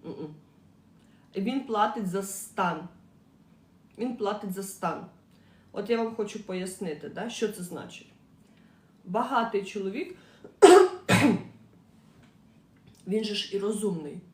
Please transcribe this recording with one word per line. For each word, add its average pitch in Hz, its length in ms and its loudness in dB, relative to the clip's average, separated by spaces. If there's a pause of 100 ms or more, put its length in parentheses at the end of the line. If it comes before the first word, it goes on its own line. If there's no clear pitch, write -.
Мгм. 156 300 -10 (1000)
Він 247 240 -2
платить 220 460 0
за 190 160 -2
стан. 175 680 -4 (1080)
Він 240 180 -4
платить 202 360 -4
за 190 100 -8
стан. - 440 -6 (680)
От 202 180 -6
я 233 120 2
вам 226 120 -4
хочу 214 280 -6
пояснити, 185 680 -8
да, 190 220 -8
що 220 180 -2
це 190 140 -8
значить. - 500 -14 (920)
Багатий 226 600 0
чоловік, 196 520 -8 (440)
<coughs> 392 60 12 (2500)
він 214 180 -2
же 208 100 -4
ж - 220 -6
і - 20 0
розумний. 185 600 -2 (140)